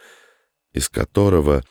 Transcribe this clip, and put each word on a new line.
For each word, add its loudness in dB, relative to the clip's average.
из -6
которого 0